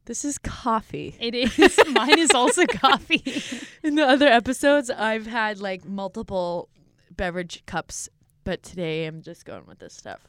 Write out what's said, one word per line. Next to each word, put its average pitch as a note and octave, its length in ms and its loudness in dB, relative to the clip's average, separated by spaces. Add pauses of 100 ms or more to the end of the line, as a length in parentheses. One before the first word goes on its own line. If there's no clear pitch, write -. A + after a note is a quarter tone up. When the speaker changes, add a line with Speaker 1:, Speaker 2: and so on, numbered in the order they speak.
Speaker 1:
This - 200 -8
is C#4+ 140 -6
coffee. F#3 800 -6
Speaker 2:
It A#3 160 -6
is. C4 480 4
<laughs> - 80 4
Mine B3 260 4
is E4 140 2
also C4+ 340 4
coffee. - 800 0 (140)
Speaker 1:
<laughs> - 260 -18
In D4+ 100 -2
the D4+ 140 4
other C4 200 6
episodes, C4 640 4
I've A3 380 -4
had, G#3+ 320 -4
like, F#3+ 260 -8
multiple F#3+ 840 -6 (440)
beverage F3+ 560 -6
cups, - 420 -10 (340)
but F#3 200 -8
today D#3+ 420 -6
I'm D#3+ 160 -12
just E3+ 240 -20
going - 220 -16
with - 100 -20
this - 160 -20
stuff. - 360 -16